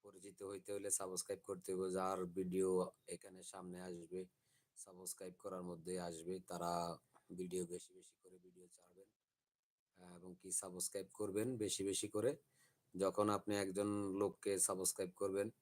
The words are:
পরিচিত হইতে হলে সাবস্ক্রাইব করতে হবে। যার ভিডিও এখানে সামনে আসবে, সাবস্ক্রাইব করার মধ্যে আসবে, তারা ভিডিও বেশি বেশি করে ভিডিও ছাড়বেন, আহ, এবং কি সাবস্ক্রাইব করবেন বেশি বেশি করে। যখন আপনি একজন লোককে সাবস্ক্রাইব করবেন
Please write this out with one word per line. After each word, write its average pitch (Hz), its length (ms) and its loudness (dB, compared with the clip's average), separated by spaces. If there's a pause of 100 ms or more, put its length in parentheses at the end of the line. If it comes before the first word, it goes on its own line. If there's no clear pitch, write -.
পরিচিত 95 380 -14
হইতে 98 300 -4
হলে 101 180 0
সাবস্ক্রাইব 95 520 0
করতে 92 280 -4
হবে। 92 200 2
যার 95 340 2
ভিডিও 92 440 2 (380)
এখানে 92 360 -10
সামনে 90 380 -10
আসবে, 90 380 -8 (580)
সাবস্ক্রাইব 92 600 -10
করার 92 260 -6
মধ্যে 87 360 -6
আসবে, 87 360 -4 (120)
তারা 87 240 -2 (600)
ভিডিও 90 340 -4
বেশি 87 280 -10
বেশি 92 280 -20
করে 92 160 -20
ভিডিও 90 300 -20
ছাড়বেন, 90 400 -20 (920)
আহ, 90 160 -16
এবং 90 200 -12
কি 92 160 -14
সাবস্ক্রাইব 92 640 -2
করবেন 104 340 2 (100)
বেশি 104 260 0
বেশি 98 240 2
করে। 107 240 4 (640)
যখন 95 340 6
আপনি 104 260 2
একজন 101 340 2 (280)
লোককে 101 420 2
সাবস্ক্রাইব 92 560 2
করবেন 98 320 2 (140)